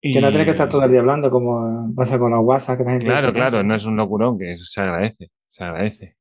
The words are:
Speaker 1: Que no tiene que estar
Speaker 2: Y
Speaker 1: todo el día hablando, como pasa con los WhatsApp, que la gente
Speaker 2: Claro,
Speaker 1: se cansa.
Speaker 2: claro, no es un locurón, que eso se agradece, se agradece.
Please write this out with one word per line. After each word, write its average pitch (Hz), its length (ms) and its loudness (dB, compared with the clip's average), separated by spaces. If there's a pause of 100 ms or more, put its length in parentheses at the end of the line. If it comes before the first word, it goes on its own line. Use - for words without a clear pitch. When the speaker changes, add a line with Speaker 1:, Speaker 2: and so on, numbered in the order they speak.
Speaker 1:
Que 135 160 2
no 139 100 4
tiene 151 160 2
que 147 60 2
estar 147 160 2
Speaker 2:
Y - 40 -4
Speaker 1:
todo 139 120 2
el 127 80 4
día 127 80 6
hablando, 139 320 2
como 117 640 -2
pasa 127 240 0
con 117 120 2
los 113 120 2
WhatsApp, 127 360 0
que 127 40 0
la 123 80 -2
gente 123 140 -2
Speaker 2:
Claro, 123 220 2
Speaker 1:
se 113 60 0
cansa. 127 180 0
Speaker 2:
claro, 107 120 0
no 107 120 2
es 107 100 -4
un 110 100 -2
locurón, 107 440 0
que 87 120 -8
eso 87 140 -12
se - 160 -8
agradece, 92 480 -4 (180)
se - 160 -16
agradece. 90 580 -8